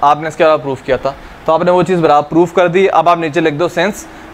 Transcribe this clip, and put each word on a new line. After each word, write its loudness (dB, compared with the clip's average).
आपने 0
इसके -2
बराबर 2
proof -8
किया 0
था, -6
तो 2
आपने 0
वो 2
चीज़ -2
बराबर 2
proof 0
कर 2
दी। 2
अब 0
आप 2
नीचे -4
लिख 0
दो, -2
since -4